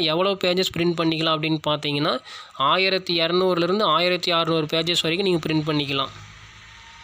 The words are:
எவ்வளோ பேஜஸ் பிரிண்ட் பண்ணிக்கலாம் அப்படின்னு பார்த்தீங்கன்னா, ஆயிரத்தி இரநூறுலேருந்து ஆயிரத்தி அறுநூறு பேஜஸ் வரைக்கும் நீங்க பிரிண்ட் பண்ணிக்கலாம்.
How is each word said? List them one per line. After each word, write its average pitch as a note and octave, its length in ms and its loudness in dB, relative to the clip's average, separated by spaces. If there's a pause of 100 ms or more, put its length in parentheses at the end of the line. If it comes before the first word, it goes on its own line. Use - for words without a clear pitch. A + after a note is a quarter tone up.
எவ்வளோ E3+ 300 2
பேஜஸ் F#3 380 0
பிரிண்ட் E3+ 260 0
பண்ணிக்கலாம் D#3+ 380 0
அப்படின்னு D#3 260 -2
பார்த்தீங்கன்னா, D3 520 -2 (500)
ஆயிரத்தி F#3 560 2
இரநூறுலேருந்து F3 680 2
ஆயிரத்தி F3 440 2
அறுநூறு E3 340 2
பேஜஸ் E3 380 -2
வரைக்கும் F3 240 0
நீங்க E3+ 140 2
பிரிண்ட் D#3 260 0
பண்ணிக்கலாம். C#3 460 -2 (920)